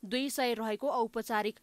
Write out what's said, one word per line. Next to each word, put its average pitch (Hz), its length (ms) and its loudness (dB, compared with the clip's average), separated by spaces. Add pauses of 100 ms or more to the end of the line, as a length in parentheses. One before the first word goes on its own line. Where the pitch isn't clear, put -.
दुई 254 260 -2
सय 247 240 2
रहेको 220 360 -2
औपचारिक 220 720 0